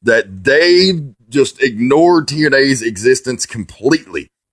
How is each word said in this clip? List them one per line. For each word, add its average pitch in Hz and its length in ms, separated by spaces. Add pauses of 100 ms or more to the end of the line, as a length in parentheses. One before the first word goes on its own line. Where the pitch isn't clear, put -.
that 98 420
they 175 480 (360)
just 135 340
ignored 139 680
T 151 180
N 135 80
A's 135 260
existence 117 640
completely. 107 840 (240)